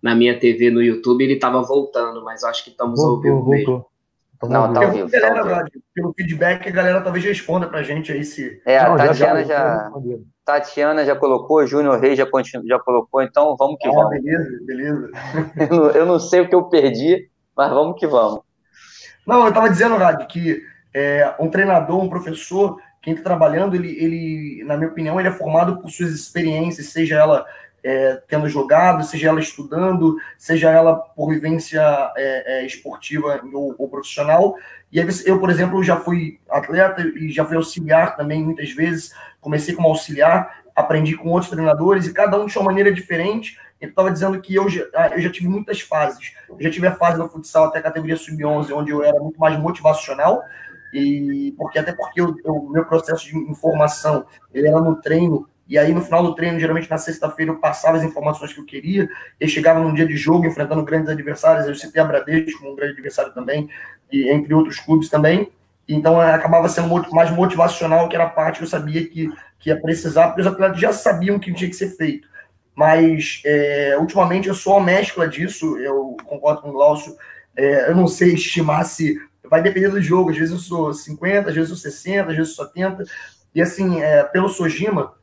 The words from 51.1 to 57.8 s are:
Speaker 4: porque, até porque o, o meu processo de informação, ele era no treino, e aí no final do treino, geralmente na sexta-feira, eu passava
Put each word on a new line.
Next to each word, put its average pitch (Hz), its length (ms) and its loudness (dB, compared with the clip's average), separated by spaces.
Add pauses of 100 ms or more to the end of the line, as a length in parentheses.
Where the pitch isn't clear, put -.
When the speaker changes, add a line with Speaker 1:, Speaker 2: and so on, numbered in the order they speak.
Speaker 4:
porque, 139 200 -4
até 156 160 -4
porque - 280 -6
o, 170 140 0 (100)
o 147 240 -4
meu 160 160 0
processo 165 400 -2
de 151 120 -8
informação, 151 880 0 (280)
ele 139 140 2
era 156 140 4
no 160 140 2
treino, 160 520 0 (200)
e 139 100 2
aí 151 160 4
no 175 80 0
final 165 220 2
do 165 100 0
treino, 165 260 -4
geralmente 165 300 -2
na 156 80 -2
sexta-feira, 160 540 -6
eu 156 80 -6
passava 160 380 0